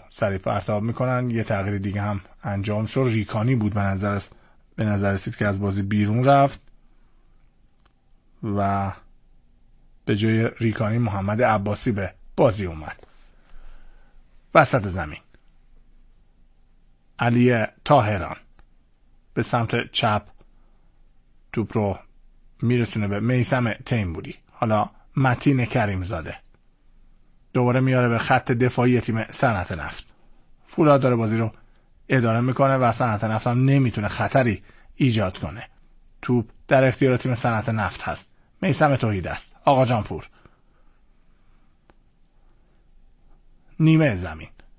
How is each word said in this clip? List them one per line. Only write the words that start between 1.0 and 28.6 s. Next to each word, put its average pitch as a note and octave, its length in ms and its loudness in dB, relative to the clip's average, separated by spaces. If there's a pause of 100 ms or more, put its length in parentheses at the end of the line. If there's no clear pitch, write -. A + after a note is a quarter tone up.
یه A2+ 120 -2
تغییر G2+ 340 -4
دیگه G2+ 240 -4
هم G2+ 200 -4 (220)
انجام G2+ 420 -4
شد. C3 220 -2
ریکانی A2 480 0
بود G#2 180 0
به G#2 60 -2
نظر، G2 420 -2 (540)
به A2+ 100 -2
نظر G2+ 280 0
رسید G2 220 -6
که G#2+ 120 -2
از G2 140 -2
بازی G2+ 200 -2
بیرون G#2 420 0
رفت C#3 380 4 (1800)
و G2 480 -2 (1120)
به A2 120 0
جای A2+ 320 2 (100)
ریکانی A2 380 -2
محمد G#2 440 -2
عباسی G#2+ 500 0
به G2 220 -4 (240)
بازی G#2+ 280 2
اومد. D#2+ 420 -12 (1500)
وسط C3+ 320 4
زمین E2 340 -8 (2000)
علی A#2+ 460 4 (180)
طاهران G#2 540 2 (960)
به B2 100 -2
سمت A#2+ 480 -2
چپ G#2+ 320 0 (1300)
توپ A2 240 -4
رو G2+ 220 -2 (640)
می‌رسونه A#2 460 0
به G2+ 120 -4
میثم A#2+ 540 0
تیموری. F2+ 600 -6 (160)
حالا G#2+ 380 0 (260)
متین C3 500 2
کریمزاده F#2+ 720 -4 (1160)
دوباره B2 260 2
میاره B2+ 300 2
به A#2 80 2
خط B2+ 340 0
دفاعی B2 500 2